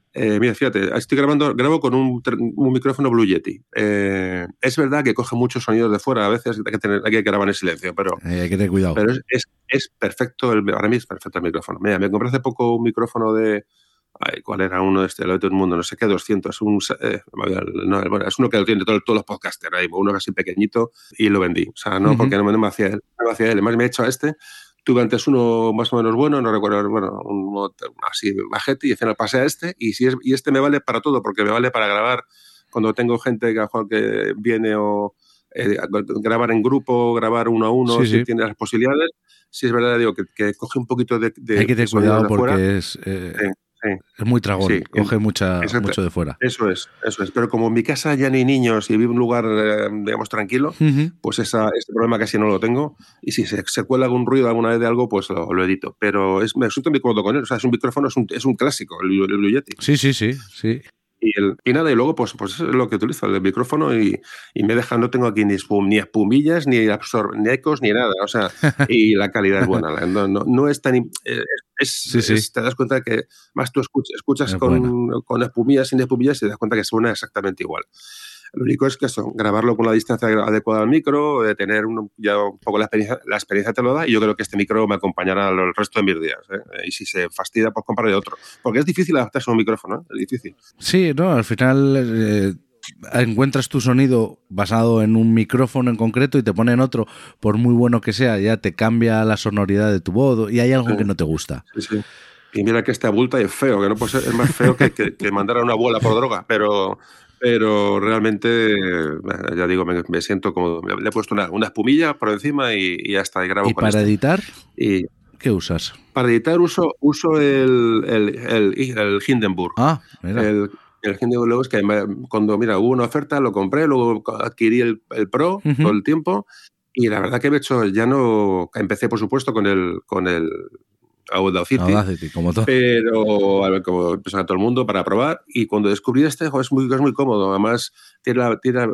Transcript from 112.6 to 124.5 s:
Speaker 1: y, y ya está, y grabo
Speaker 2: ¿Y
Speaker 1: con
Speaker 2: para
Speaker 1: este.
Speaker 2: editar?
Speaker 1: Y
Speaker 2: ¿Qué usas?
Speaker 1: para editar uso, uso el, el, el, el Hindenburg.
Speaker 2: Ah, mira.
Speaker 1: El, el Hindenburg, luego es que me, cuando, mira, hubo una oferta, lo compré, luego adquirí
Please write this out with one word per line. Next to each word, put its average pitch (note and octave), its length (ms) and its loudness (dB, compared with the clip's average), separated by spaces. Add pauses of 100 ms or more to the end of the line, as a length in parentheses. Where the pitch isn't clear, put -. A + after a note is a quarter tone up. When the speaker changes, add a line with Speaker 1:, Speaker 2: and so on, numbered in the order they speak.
Speaker 1:
y, F#2 240 -2
y - 140 -6
ya G2 80 0
está, F#2+ 240 -4
y F2+ 40 -2
grabo G2+ 200 0
Speaker 2:
¿Y G#2+ 60 0
Speaker 1:
con - 80 -4
Speaker 2:
para A2 80 2
Speaker 1:
este. G#2+ 120 2
Speaker 2:
editar? C3 400 2 (320)
Speaker 1:
Y F#2+ 280 0 (360)
Speaker 2:
¿Qué C3+ 120 -2
usas? E2+ 420 -2 (220)
Speaker 1:
para B2 140 2
editar A#2+ 300 4
uso, F3 420 2
uso D3+ 380 2
el, B2+ 680 4
el, A2 300 0
el, A2+ 600 0
el G2+ 280 0
Hindenburg. F#2+ 500 0
Speaker 2:
Ah, C#3+ 240 2 (220)
mira. G#2+ 260 -2
Speaker 1:
El, G2+ 220 0 (320)
el G2 180 -2
Hindenburg, A#2+ 280 0
luego A#2+ 140 2
es C3 60 -8
que G#2 140 0
me, G#2 240 0 (240)
cuando, G#2+ 260 2
mira, G#2+ 220 0
hubo A2 100 2
una B2 160 2
oferta, C#3+ 340 -2
lo B2 140 0
compré, G2+ 340 0
luego A#2 360 2 (180)
adquirí A#2 400 2